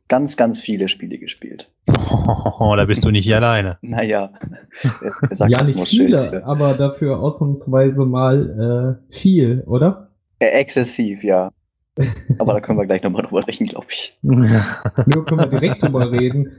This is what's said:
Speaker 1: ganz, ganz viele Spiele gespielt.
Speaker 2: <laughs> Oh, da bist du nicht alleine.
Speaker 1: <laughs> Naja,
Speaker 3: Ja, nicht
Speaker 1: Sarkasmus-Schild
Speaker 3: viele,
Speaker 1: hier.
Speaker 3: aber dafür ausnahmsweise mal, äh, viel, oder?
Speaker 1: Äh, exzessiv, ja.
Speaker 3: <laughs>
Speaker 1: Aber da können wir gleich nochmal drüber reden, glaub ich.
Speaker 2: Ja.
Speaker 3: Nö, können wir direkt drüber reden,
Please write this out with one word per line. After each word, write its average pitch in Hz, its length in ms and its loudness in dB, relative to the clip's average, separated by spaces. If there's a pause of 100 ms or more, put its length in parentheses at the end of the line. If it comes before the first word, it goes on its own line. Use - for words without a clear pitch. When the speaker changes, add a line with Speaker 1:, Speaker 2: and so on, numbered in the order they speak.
Speaker 1:
ganz, 139 300 0
ganz 117 240 0
viele 98 260 -4
Spiele - 320 -6
gespielt. - 500 -16 (180)
Speaker 2:
<laughs> - 100 4 (640)
Oh, 107 140 4
da 101 100 4
bist 104 200 0
du 107 60 4
nicht 107 220 2
alleine. 107 460 2
Speaker 1:
<laughs> - 20 -20
Naja, 107 500 -2 (520)
Speaker 3:
Ja, 131 60 2 (400)
nicht 98 80 -8
Speaker 1:
Sarkasmus-Schild 143 720 2 (100)
Speaker 3:
viele, 123 100 -2
Speaker 1:
hier. - 160 -8
Speaker 3:
aber 143 280 0
dafür 139 460 -2
ausnahmsweise 135 880 0
mal, 127 920 0 (100)
äh, - 40 -20
viel, 131 520 2
oder? 147 440 0 (300)
Speaker 1:
Äh, 113 80 4 (120)
exzessiv, 117 640 -2
ja. 95 280 2 (460)
Speaker 3:
<laughs> 117 400 -2
Speaker 1:
Aber 107 160 0
da 104 80 -2
können 107 180 -2
wir 101 60 0
gleich 95 180 0
nochmal 98 200 -2
drüber 90 220 -2
reden, - 220 -6
glaub - 220 -12
ich. - 320 -10
Speaker 2:
Ja. 117 440 2 (400)
Speaker 3:
Nö, 151 200 2
können 160 160 0
wir 151 60 2 (120)
direkt 139 240 -2
drüber 127 280 0
reden, 127 480 -2